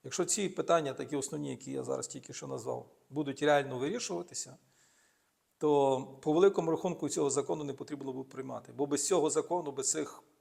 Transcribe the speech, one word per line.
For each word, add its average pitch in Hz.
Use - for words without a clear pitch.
Якщо 151
ці 190
питання, 160
такі 139
основні, 143
які 135
я 135
зараз 131
тільки 131
що 143
назвав, 123
будуть 139
реально 143
вирішуватися, 175
то 139
по 151
великому 175
рахунку 147
цього 147
закону 147
не 143
потрібно 135
було 131
б -
приймати. 127
Бо 135
без 139
цього 143
закону, 156
без 135
цих -